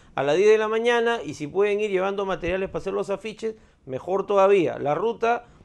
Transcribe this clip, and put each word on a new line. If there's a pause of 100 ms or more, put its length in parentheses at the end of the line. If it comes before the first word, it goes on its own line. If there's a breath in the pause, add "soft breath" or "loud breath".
(140 soft breath)
a
las
diez
de
la
mañana,
y
si
pueden
ir
llevando
materiales
para
hacer
los
afiches, (320 soft breath)
mejor
todavía.
La
ruta, (180)